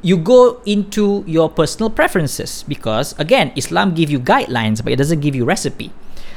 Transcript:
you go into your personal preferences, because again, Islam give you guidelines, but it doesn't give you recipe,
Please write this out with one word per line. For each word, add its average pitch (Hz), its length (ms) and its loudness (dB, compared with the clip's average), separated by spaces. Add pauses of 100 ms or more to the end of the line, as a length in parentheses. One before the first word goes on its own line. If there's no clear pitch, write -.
you 180 120 4
go 240 500 6
into 202 600 0
your 160 240 2
personal 170 400 0
preferences, - 760 -2
because 123 500 -4
again, 160 380 0
Islam 180 400 0
give 160 160 2
you 143 80 0
guidelines, 123 640 0
but 123 100 0
it 127 40 0
doesn't 147 240 0
give 147 120 0
you 127 100 -2
recipe, 135 480 -4 (460)